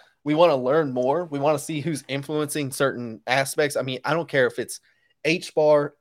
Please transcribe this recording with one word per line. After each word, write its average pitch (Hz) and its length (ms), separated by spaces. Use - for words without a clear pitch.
We 147 100
wanna 160 220
learn 135 380
more. 143 320
We 143 140
wanna 147 200
see 151 220
who's 147 260
influencing 147 640
certain 120 560
aspects. 135 480
I 117 60
mean, 131 240
I 143 80
don't 165 160
care 135 180
if - 120
it's - 220
H 175 300
bar, 151 460